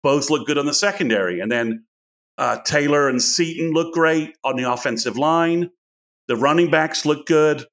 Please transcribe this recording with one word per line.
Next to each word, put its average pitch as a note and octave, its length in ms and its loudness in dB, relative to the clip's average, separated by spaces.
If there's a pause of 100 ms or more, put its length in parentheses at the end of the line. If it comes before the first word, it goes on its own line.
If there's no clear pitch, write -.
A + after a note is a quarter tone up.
both C#3+ 280 0
look D3+ 160 0
good D3 120 -2
on C#3 80 -2
the C#3+ 80 -4
secondary. A2 640 -2
And G#2 100 -4
then, A#2 340 -4 (520)
uh, A#2+ 280 -2
Taylor D3 440 2
and B2+ 140 0
Seaton E3 500 -2
look E3 220 0
great D#3+ 400 2 (100)
on C3 120 -2
the B2 140 -2
offensive A#2+ 460 -4
line. E3 540 0 (580)
The A#2+ 80 0
running D3+ 340 2
backs D#3 360 0
look D3 200 0
good. D3+ 460 4